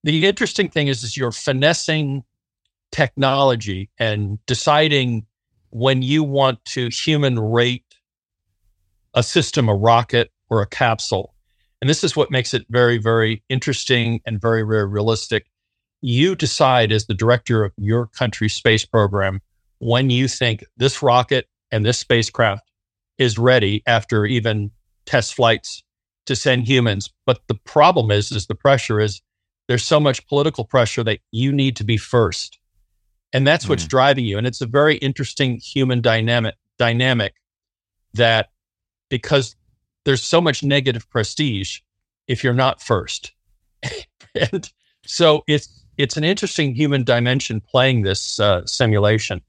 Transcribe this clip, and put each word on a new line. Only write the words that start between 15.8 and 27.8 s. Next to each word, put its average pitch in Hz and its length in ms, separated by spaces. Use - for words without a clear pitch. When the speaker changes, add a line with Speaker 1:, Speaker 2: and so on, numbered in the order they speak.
Speaker 1:
You 143 360
decide 127 560
as 110 140
the 104 80
director 113 500
of 98 120
your 110 300
country's 110 480
space 110 300
program 98 560
when 123 320
you 127 180
think 117 360
this 127 260
rocket 123 460
and 107 120
this 120 140
spacecraft 113 720
is 117 200
ready 113 480
after 110 400
even 107 440
test - 280
flights - 480
to 127 100
send 123 320
humans. 117 420
But 127 220
the 113 60
problem 151 560